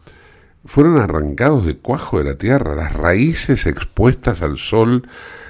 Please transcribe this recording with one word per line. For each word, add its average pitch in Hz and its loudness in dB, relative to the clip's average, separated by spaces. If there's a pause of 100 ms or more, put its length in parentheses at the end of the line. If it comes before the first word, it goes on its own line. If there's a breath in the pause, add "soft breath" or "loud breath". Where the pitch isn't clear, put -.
(640 soft breath)
fueron 156 4
arrancados 95 0
de 73 -2
cuajo - -4
de 76 0
la 69 -4
tierra, 113 0
las 78 -4
raíces 107 0
expuestas 107 0
al 76 -4
sol 117 0 (420 loud breath)